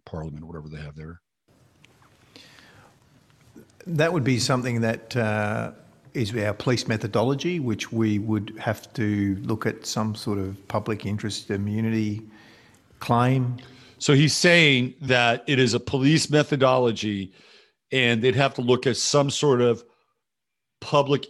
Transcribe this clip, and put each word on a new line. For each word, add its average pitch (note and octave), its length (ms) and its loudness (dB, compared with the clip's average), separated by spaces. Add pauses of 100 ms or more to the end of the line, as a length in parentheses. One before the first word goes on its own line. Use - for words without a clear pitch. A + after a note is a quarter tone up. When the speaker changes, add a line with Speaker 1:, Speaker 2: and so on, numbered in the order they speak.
Speaker 1:
Parliament, D#2+ 420 -12
whatever D#2 220 -16
they D2+ 120 -14
have D2 140 -14
there. D#2+ 260 -16 (2750)
Speaker 2:
That E3 260 0
would D3 120 0
be B2+ 140 2
something A#2+ 440 0
that, A2+ 340 -4
uh, G#2+ 560 -2 (400)
is A#2 240 -4
our G#2 160 -2
police B2 340 -2
methodology, B2 760 -2
which A2+ 300 -4
we A2 280 0
would G#2+ 420 -4
have - 320 -6
to G2+ 440 0
look A2 280 -6
at - 220 -6
some A2 280 -4
sort G#2 240 -6
of G2 300 -10
public G#2 380 -6
interest G2+ 440 -6
immunity G#2+ 720 -2 (800)
claim. B2 560 0 (420)
Speaker 1:
So - 140 2
he's C#3+ 220 4
saying D3 680 4
that B2 460 2
it C#3 120 2
is B2+ 140 4
a A#2 80 0
police C#3+ 480 2
methodology B2+ 1040 2 (580)
and A#2+ 300 2
they'd B2+ 160 2
have C#3 180 2
to C3+ 60 -6
look B2 260 2
at A#2 120 2
some C#3+ 320 2
sort C3 320 2
of A#2 200 2 (960)
public C#3+ 500 0